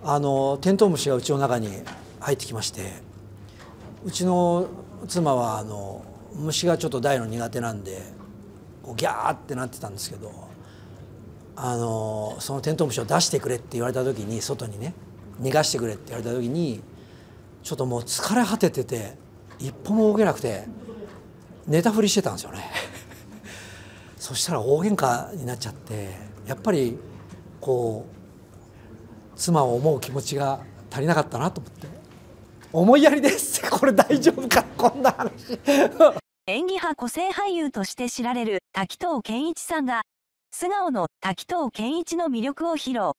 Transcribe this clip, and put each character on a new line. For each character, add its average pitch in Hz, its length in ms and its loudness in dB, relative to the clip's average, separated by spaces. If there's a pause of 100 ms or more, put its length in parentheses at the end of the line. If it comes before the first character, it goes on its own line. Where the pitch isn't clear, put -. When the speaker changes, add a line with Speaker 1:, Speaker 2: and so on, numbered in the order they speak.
Speaker 1:
あ 147 140 4
の、 139 420 2
テ 185 100 4
ン 196 60 4
ト 214 80 8
ウ 196 40 6
ム 151 80 2
シ 131 100 -2
が 131 80 4
う 120 60 0
ち 151 100 -2
の 143 60 4
中 127 220 2
に 107 100 -4 (500)
入 143 160 0
っ - 20 -16
て - 80 -8
き - 80 -10
ま 107 80 -6
し - 100 -4
て、 - 300 -10 (1000)
う 185 80 -6
ち 180 140 -2
の 175 420 4 (400)
妻 160 260 2
は、 113 240 0
あ 107 60 -6
の、 101 400 -10 (300)
虫 156 320 -2
が 165 120 4
ち 165 60 -4
ょ 160 60 -2
っ - 20 -2
と 131 80 -2
大 135 200 2
の 113 60 -4
苦 117 240 -4
手 120 120 -4
な 117 100 -4
ん 101 140 -8
で、 95 180 -10 (760)
こ 123 100 -14
う、 117 40 -10
ギ 113 120 0
ャ 120 200 0
ー - 40 4
っ 147 60 -2
て - 180 -10
な 127 100 -4
っ 120 40 -10
て - 100 -14
た 110 80 -8
ん 98 60 -10
で 101 60 -12
す - 100 -8
け - 80 -12
ど、 107 140 -14 (1200)
あ 123 220 -4
の、 110 600 -2
そ - 140 -6
の 135 80 -4
テ 151 100 -2
ン 143 60 -2
ト 170 60 2
ウ 143 40 2
ム 117 60 -4
シ - 60 -2
を 117 60 -4
出 151 160 4
し - 80 2
て 143 100 0
く - 80 -4
れ 123 80 0
っ 120 40 -6
て - 120 -12
言 117 100 -4
わ 123 60 0
れ 127 60 -2
た 127 100 0
時 127 160 -2
に、 110 220 -4
外 123 260 -6
に 101 100 -10
ね、 143 160 -8 (480)
逃 131 120 -2
が 151 100 6
し - 80 0
て 135 80 -2
く 117 80 0
れ 107 60 -2
っ - 40 -6
て - 100 -16
言 117 100 -10
わ 117 60 -6
れ 117 60 -4
た 120 60 -2
時 120 140 -2
に、 135 340 -2 (800)
ち - 80 -8
ょ 156 40 -4
っ - 20 -12
と 131 80 0
も 120 140 -2
う - 20 -4
疲 - 340 -2
れ 240 100 6
果 196 120 0
て 180 140 4
て 127 120 -2
て、 113 340 -6 (420)
一 131 120 -8
歩 - 220 -4
も 214 160 6
動 208 60 4
け 214 100 6
な 160 80 4
く - 80 -4
て、 107 240 -4 (1000)
寝 156 160 4
た 208 120 4
ふ 220 80 4
り 202 80 6
し - 40 2
て 202 80 4
た 107 100 -2
ん - 20 -8
で 90 60 -8
す - 40 -10
よ - 80 -12
ね。 - 200 -12
<laughs> - 1500 -14
そ - 160 -8
し - 80 0
た 175 100 0
ら 120 80 0
大 147 220 4
喧 208 120 4
嘩 127 400 2
に 139 100 -8
な 123 100 -4
っ - 20 -12
ち 110 100 -8
ゃ 104 40 -6
っ - 20 -12
て、 101 360 -8 (360)
や 135 100 -4
っ - 20 -16
ぱ 214 160 0
り、 127 260 2 (640)
こ 117 480 0
う、 - 40 -18 (1200)
妻 160 280 4
を 120 120 4
思 143 200 4
う 123 40 -4
気 - 120 -8
持 135 100 -4
ち 139 140 -6
が 139 240 0 (320)
足 139 100 -4
り 151 60 2
な 170 80 4
か 156 60 4
っ - 60 -2
た 117 120 -6
な 165 100 0
と - 100 -6
思 - 100 -12
っ - 40 -20
て。 - 140 -16 (840)
思 202 260 10
い 285 60 8
や 302 60 12
り 285 100 6
で 269 120 6
す。 - 320 -2
<laughs> - 60 -4
こ 277 160 4
れ 269 60 8
大 269 300 6
丈 330 160 8
夫 262 100 -4
か？ - 160 6 (140)
こ 240 180 4
ん 277 60 -4
な 254 100 6
話。 - 200 -4 (680)
<laughs> - 460 6
Speaker 2:
演 262 220 0
技 381 80 0
派 339 200 -2
個 247 120 -4
性 359 220 -2
俳 392 260 0
優 302 160 0
と 196 120 -2
し - 120 -6
て 247 140 -4
知 - 140 -6
ら 240 100 0
れ 240 120 0
る 202 140 0 (120)
滝 190 260 -2
藤 320 260 -2
賢 247 260 -2
一 330 120 -6
さ 320 200 -2
ん 262 40 0
が、 233 180 -2 (480)
素 359 180 -4
顔 381 220 0
の 185 160 0 (120)
滝 - 260 -2
藤 330 260 -2
賢 247 260 -4
一 339 180 -4
の 339 120 0
魅 233 160 -2
力 294 260 -2
を 320 80 0
披 262 160 -4
露。 190 260 0